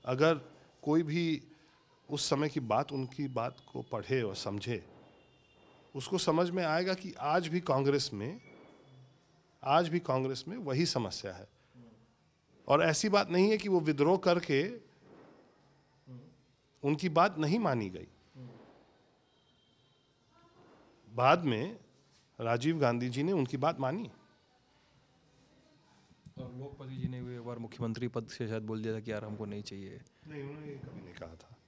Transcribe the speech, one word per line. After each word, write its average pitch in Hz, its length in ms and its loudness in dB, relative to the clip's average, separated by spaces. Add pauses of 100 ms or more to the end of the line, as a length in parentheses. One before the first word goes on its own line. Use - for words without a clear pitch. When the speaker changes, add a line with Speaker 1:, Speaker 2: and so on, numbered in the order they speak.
Speaker 1:
अगर 147 300 4 (480)
कोई 156 200 4
भी 160 400 0 (680)
उस 143 200 -2
समय 147 180 2
की 147 120 -2
बात, 120 320 0
उनकी 135 360 -6
बात 123 280 -4 (160)
को 123 100 -8
पढ़े 123 400 -2
और 95 140 -4
समझे, 104 480 -4 (1120)
उसको 175 220 -2
समझ 175 320 4
में 180 140 -2
आएगा 175 300 0
कि 185 260 -10
आज 160 280 2
भी 170 120 0
कांग्रेस 139 540 2
में, 127 260 -8 (1200)
आज 160 240 4
भी 170 100 0
कांग्रेस 131 500 0
में 202 80 -8
वही 156 300 0
समस्या 98 460 -4
है। 92 160 -16 (1200)
और 147 140 8
ऐसी 165 260 4
बात 196 220 4
नहीं 190 200 6
है 220 60 4
कि 202 120 -4
वो 185 120 4
विद्रोह 151 360 4
करके 175 720 2 (2000)
उनकी 151 240 0
बात 170 300 4
नहीं 156 200 2
मानी 127 320 0
गई। 87 160 -12 (3000)
बाद 139 300 6
में 143 320 0 (640)
राजीव 120 380 0
गांधी 123 300 2
जी 123 140 -2
ने 180 100 0
उनकी 139 240 0
बात 135 240 0
मानी। 143 300 -4 (2250)
Speaker 2:
और 127 160 -10
लोकपति 131 420 -12
जी 131 120 -4
ने 127 140 -6
भी 123 120 -8
एक 120 60 -8
बार 117 180 -8
मुख्यमंत्री 117 500 -4
पद 113 180 -4
से 113 220 -6
शायद 110 140 -2
बोल 110 200 -4
दिया 110 120 -2
था 110 60 -4
कि 110 120 -8
यार 107 120 -4
हमको 104 220 -8
नहीं 101 160 -8
चाहिए। 98 380 -12 (280)
Speaker 1:
नहीं, 147 140 -10
उन्होंने 147 260 -12
ये 139 60 -10
कभी 131 300 -14
नहीं 90 100 -18
कहा 82 200 -14
था - 220 -20 (120)